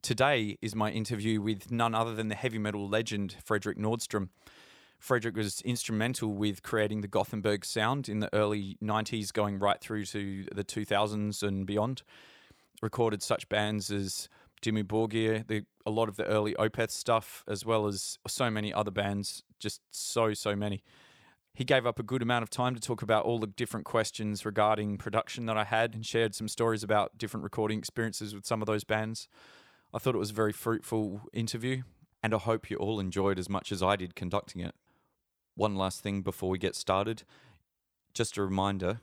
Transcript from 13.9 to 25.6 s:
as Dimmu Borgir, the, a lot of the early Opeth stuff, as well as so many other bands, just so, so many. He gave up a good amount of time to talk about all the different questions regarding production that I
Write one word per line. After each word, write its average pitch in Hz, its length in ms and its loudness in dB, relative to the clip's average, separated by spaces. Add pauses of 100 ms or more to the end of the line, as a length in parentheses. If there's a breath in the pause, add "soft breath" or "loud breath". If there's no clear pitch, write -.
as 98 380 -4 (320 soft breath)
Dimmu 110 220 0
Borgir, 110 640 0
the, 107 180 -2 (220)
a 107 40 -2
lot 110 200 2
of 98 60 -12
the - 80 -2
early 107 320 2
Opeth 110 340 2
stuff, - 580 0
as 101 160 -4
well 110 220 4
as 98 400 -4
so 120 240 0
many 107 240 -2
other 104 160 0
bands, 101 520 -2 (160)
just - 220 -6 (100)
so, 113 440 2
so 104 200 0
many. 101 280 -2 (760 loud breath)
He 131 60 -4
gave 127 240 6
up 120 140 0
a - 20 -2
good 123 180 0
amount 120 220 2
of 107 80 -6
time 127 240 2
to 120 60 -8
talk 117 200 -4
about 107 240 4
all 117 140 2
the 110 80 0
different 113 400 -4
questions 107 580 0
regarding 107 540 4
production 113 480 -2
that 110 100 0
I 107 60 2